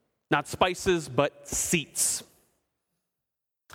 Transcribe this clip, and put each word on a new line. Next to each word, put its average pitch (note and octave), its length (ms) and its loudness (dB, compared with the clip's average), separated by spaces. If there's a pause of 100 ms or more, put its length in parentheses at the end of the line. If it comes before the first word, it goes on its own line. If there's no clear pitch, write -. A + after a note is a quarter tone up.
(320)
Not D3 160 0
spices, F3+ 600 0
but C#3+ 400 0
seats. - 760 -2 (1500)